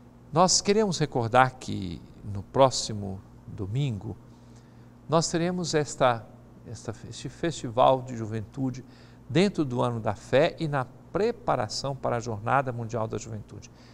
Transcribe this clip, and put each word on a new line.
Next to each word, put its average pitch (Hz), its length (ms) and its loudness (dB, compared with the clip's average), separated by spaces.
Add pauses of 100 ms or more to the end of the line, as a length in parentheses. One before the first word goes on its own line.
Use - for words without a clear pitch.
(320)
Nós 175 280 4
queremos 202 380 2
recordar 127 580 4
que 95 460 -8 (220)
no 101 180 -8
próximo 101 760 0 (260)
domingo 104 680 -6 (920)
nós 156 200 2
teremos 175 460 -2
esta 127 520 2 (440)
esta, 110 240 -10 (140)
este 113 200 -12
festival 131 720 2
de 123 140 -10
juventude 113 680 -6 (440)
dentro 170 360 2
do 123 180 -2
Ano 117 180 0
da 107 140 -2
Fé 156 440 2
e 160 100 -2
na 139 160 -2 (280)
preparação 147 840 -2
para 127 220 -2
a 120 40 -2
Jornada 120 520 -2
Mundial 113 340 -6
da 110 120 -6
Juventude. 107 520 -14 (240)